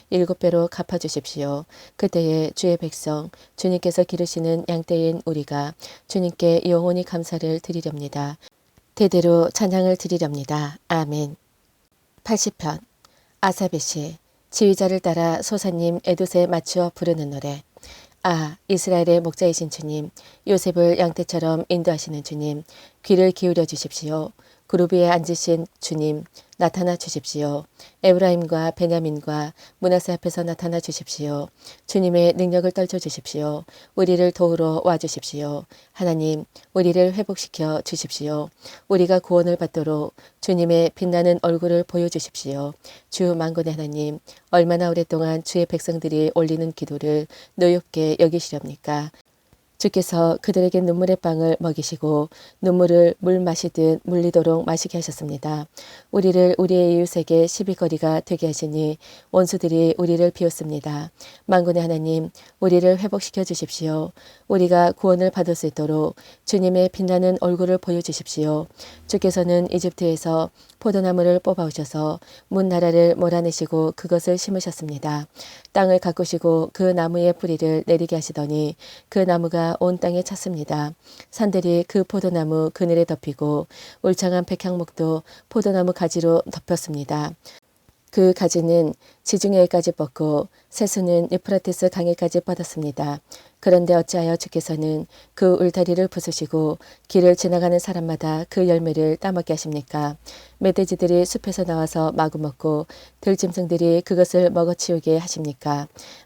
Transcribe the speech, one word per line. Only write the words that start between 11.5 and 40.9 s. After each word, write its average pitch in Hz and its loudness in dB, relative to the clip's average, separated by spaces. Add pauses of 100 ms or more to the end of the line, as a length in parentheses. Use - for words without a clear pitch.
팔십 214 -2
편. 156 -6 (600)
아사베 185 -2
시. 156 -8 (340)
지휘자를 190 2
따라 165 0
소사님 175 -2
에돛에 180 0
맞추어 175 -2
부르는 160 -2
노래. 143 -10 (640)
아, 160 -2 (100)
이스라엘의 175 2
목자이신 165 -2
주님, 151 -8 (380)
요셉을 175 2
양떼처럼 165 -2
인도하시는 160 -2
주님, 151 -8 (400)
귀를 185 4
기울여 175 0
주십시오. 156 -8 (340)
그룹 175 0
위에 175 4
앉으신 170 0 (120)
주님, 156 -4 (340)
나타나 175 -2
주십시오. 147 -6 (360)
에브라임과 175 2
베냐민과 156 -4 (240)
므낫세 180 0
앞에서 170 -6
나타나 170 -4
주십시오. 147 -8 (380)
주님의 175 2
능력을 180 0
떨쳐 185 -2
주십시오. 151 -8 (300)
우리를 180 2
도우러 165 0
와 170 2
주십시오. 147 -8 (260)
하나님, 156 -2 (280)
우리를 180 4
회복시켜 175 -6
주십시오. 151 -8 (380)
우리가 185 2
구원을 175 2
받도록 156 -4 (260)
주님의 170 2